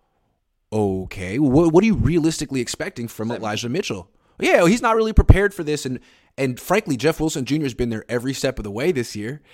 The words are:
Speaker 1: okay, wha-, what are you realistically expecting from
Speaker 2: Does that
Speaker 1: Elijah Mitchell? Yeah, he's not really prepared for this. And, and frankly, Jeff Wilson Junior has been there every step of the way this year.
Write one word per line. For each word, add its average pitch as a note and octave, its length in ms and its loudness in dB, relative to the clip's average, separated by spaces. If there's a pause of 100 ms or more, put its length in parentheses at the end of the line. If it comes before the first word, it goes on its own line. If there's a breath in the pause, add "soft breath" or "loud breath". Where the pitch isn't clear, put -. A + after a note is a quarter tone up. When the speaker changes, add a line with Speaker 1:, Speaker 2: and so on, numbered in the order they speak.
(720)
Speaker 1:
okay, F#2+ 680 -2
wha-, D3+ 300 4
what E3 140 6
are A3+ 40 4
you A3 80 2
realistically D3 680 0
expecting A#2+ 480 -8
from A2 200 -8
Speaker 2:
Does A#2 100 -6
that G2 40 -10
Speaker 1:
Elijah A2 260 -6
Mitchell? A#2 420 -6 (280)
Yeah, C4 280 4
he's A#3 160 4
not A3+ 140 2
really A3 180 0
prepared G3 400 6
for E3+ 100 -8
this. D3 220 -4
And, B2+ 120 -6 (380 soft breath)
and C3 240 -4
frankly, F3+ 380 -2
Jeff D3+ 220 0
Wilson D3+ 260 -2
Junior D3+ 180 -2
has C3 80 -4
been A#2+ 160 -4
there A2 180 -6
every B2 280 -4
step C3 240 -4
of G#2+ 60 -8
the G#2 60 -10
way B2+ 220 -2
this B2 240 -6
year. A2+ 240 -10 (140 soft breath)